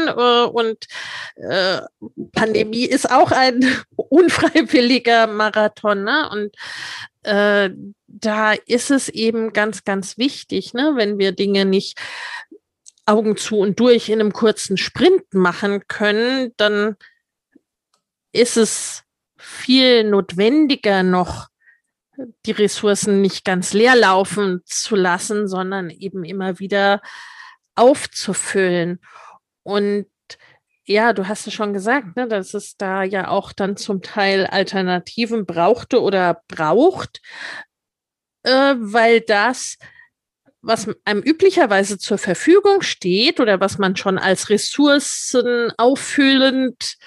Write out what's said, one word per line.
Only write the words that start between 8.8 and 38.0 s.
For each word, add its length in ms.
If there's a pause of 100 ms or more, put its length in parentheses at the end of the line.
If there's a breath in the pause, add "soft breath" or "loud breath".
es 180
eben 440
ganz, 320
ganz 320
wichtig, 560
ne, 220
wenn 220
wir 140
Dinge 340
nicht 320 (1080 loud breath)
Augen 320
zu 200
und 220
durch 300
in 100
einem 140
kurzen 440
Sprint 560
machen 540
können, 680
dann 380 (1400 soft breath)
ist 240
es 460 (340)
viel 680
notwendiger 1000
noch, 440 (1000 soft breath)
die 60
Ressourcen 720
nicht 240
ganz 280
leer 220
laufen 680
zu 300
lassen, 520
sondern 420
eben 340
immer 360
wieder 420 (760 loud breath)
aufzufüllen. 1200 (640 loud breath)
Und 420 (800 soft breath)
ja, 280
du 140
hast 200
es 60
schon 200
gesagt, 420
ne, 120
dass 260
es 240
da 260
ja 260
auch 240
dann 240
zum 240
Teil 460
Alternativen 1000
brauchte 560
oder 460
braucht, 760 (1200 loud breath)